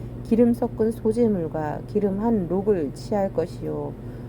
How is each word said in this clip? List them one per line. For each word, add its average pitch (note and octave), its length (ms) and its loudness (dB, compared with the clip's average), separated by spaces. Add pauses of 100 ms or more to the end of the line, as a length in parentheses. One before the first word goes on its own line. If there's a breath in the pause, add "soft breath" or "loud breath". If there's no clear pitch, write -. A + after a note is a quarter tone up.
(240 loud breath)
기름 A#3 280 6
섞은 A#3 380 0
소제물과 F#3 960 0
기름 G3 320 0
한 G#3 300 2
록을 F#3 460 0
취할 G3 380 -2
것이요, D3+ 600 -4 (360 loud breath)